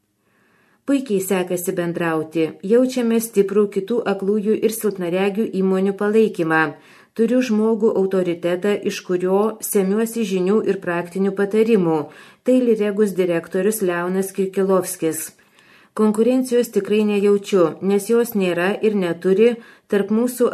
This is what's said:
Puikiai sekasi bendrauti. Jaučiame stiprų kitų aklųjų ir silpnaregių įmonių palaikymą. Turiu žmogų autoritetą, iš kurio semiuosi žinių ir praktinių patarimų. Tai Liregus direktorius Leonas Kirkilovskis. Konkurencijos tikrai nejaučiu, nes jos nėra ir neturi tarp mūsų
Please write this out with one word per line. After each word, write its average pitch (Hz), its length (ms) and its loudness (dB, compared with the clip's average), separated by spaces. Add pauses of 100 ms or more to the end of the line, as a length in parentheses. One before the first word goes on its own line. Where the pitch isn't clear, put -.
(880)
Puikiai 262 340 0
sekasi 180 540 -2
bendrauti. 165 720 -2 (120)
Jaučiame 233 640 2
stiprų 202 480 2
kitų 202 320 -2
aklųjų 202 560 0
ir 214 160 0
silpnaregių 190 760 -2
įmonių 190 460 0
palaikymą. 196 680 2 (460)
Turiu 233 340 0
žmogų 214 480 2
autoritetą, 180 800 -2 (100)
iš - 240 -6
kurio 180 360 0 (180)
semiuosi 214 640 -2
žinių 190 400 0
ir 190 160 -2
praktinių 180 560 -2
patarimų. 202 640 2 (400)
Tai 254 180 2
Liregus 208 560 0
direktorius 185 720 -2
Leonas 180 480 -2
Kirkilovskis. 185 880 -2 (760)
Konkurencijos 240 760 2
tikrai 202 320 2
nejaučiu, 202 640 2 (180)
nes 202 240 0
jos 233 240 2
nėra 180 480 0
ir 208 160 2
neturi 185 560 2 (340)
tarp 196 220 0
mūsų 233 460 2